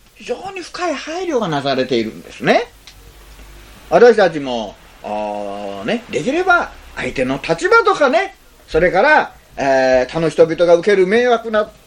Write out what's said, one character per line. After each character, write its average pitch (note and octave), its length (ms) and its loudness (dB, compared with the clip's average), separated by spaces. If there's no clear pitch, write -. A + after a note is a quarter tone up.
非 A3 100 -20
常 F#4 260 -10
に F#4+ 100 -14
深 F4 280 -8
い D4 60 -4
配 E4 300 -10
慮 D#4 140 -2
が G#3 80 -4
な C#3+ 160 -4
さ C3+ 120 -2
れ D3 100 -2
て C3+ 120 -2
い A2+ 60 -2
る G#2+ 80 -8
ん - 100 -18
で - 100 -20
す - 120 -14
ね。 D4 240 0
私 A3 260 6
た G3 140 4
ち D#3+ 100 -6
も、 A#2+ 360 -6
あ - 60 -12
ー G#2 800 -8
ね、 A#3 260 -4
で C#3+ 100 -4
き F#3+ 100 -4
れ E4+ 120 -2
ば F4 280 0
相 B2 180 -8
手 C3 120 -2
の C3+ 160 -4
立 G#3+ 280 -2
場 A4+ 140 4
と G4+ 120 2
か D4 140 2
ね、 F4 260 -2
そ D#3+ 120 0
れ E3+ 120 2
か F3+ 100 2
ら、 D4 320 2
え C3 500 2
ー、 - 40 -16
他 E3 80 -4
の E3 100 0
人 E3 160 4
々 E3 200 -2
が E3+ 100 6
受 E3+ 160 2
け G#3 40 4
る F#3+ 120 2
迷 A#3 200 2
惑 A3+ 240 0
な、 G#3+ 200 -2